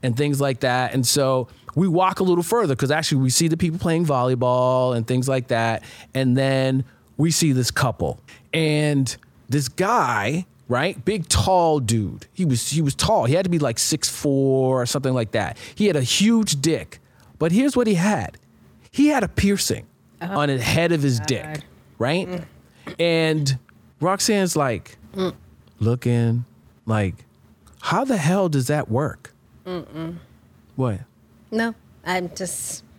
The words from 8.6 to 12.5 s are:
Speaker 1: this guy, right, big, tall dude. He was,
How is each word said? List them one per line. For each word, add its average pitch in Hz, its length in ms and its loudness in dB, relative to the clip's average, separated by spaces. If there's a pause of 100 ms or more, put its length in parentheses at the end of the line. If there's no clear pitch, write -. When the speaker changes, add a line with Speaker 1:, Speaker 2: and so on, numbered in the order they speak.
Speaker 1:
this 139 200 -2
guy, 156 760 0 (240)
right, 131 360 -2
big, 196 240 -2
tall 170 520 2
dude. 113 540 -4
He 185 100 -4
was, 131 260 0